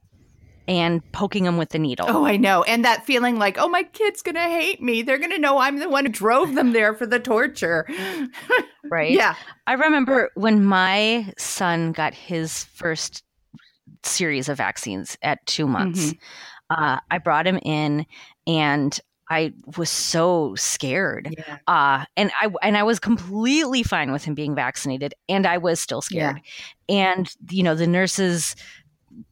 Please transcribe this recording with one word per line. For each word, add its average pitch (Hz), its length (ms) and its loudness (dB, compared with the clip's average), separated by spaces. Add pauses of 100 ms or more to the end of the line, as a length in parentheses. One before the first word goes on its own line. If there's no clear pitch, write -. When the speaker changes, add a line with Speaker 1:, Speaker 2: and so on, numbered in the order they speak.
(680)
Speaker 1:
and 170 340 2 (120)
poking 196 340 -2
'em 170 100 2
with 160 120 -2
the 160 100 -4
needle. 131 300 -2
Speaker 2:
Oh, 233 160 2
I 208 120 2
know. 190 260 4
And 233 220 2
that 226 200 2
feeling 240 340 2
like, 196 180 2
"Oh, 311 120 2
my 349 140 0
kid's 403 380 -2
gonna 339 280 -2
hate 339 340 -2
me. 233 180 0
They're 262 160 0
gonna 349 220 -2
know 277 180 4
I'm 269 220 2
the 330 100 -4
one 277 160 2
who 269 60 0
drove 240 440 2
them 254 180 4
there 220 200 4
for 233 120 -6
the 233 140 0
torture." 226 760 0
<laughs> 339 40 -8 (960)
Speaker 1:
Right? 160 200 0
Speaker 2:
Yeah. 202 240 4 (320)
Speaker 1:
I 247 60 2
remember 269 600 2
when 214 300 4
my 196 720 2
son 170 540 -2
got 156 240 -4
his 160 480 -6 (100)
first - 500 -6 (800)
series 143 460 -2
of 139 80 -4
vaccines 98 640 -6
at - 240 -4
two 151 220 -2
months, 165 460 0
Speaker 2:
Mm-hmm. - 680 -8
Speaker 1:
uh, 135 160 0 (120)
I 170 80 -2
brought 160 260 0
him 185 180 0
in 151 420 -2 (420)
and 147 520 2 (300)
I 160 240 -2 (240)
was 170 140 -4
so 165 640 0
scared. 151 840 -2
Speaker 2:
Yeah. 147 200 -14 (100)
Speaker 1:
Uh, 143 380 4 (120)
and 202 140 2 (100)
I, 214 80 2 (140)
and 208 140 2
I 208 60 2
was 220 160 2
completely 233 840 0
fine 151 280 -2
with 143 120 -4
him 151 100 -4
being 147 220 -4
vaccinated, 135 580 -4 (140)
and 196 180 2
I 175 140 2
was 170 200 0
still - 220 -6
scared. 151 400 -4 (460)
Speaker 2:
Yeah. 196 80 0 (180)
Speaker 1:
And, 180 220 -4 (160)
you 190 100 0
know, 165 140 4
the 170 100 0
nurses 175 720 0 (760)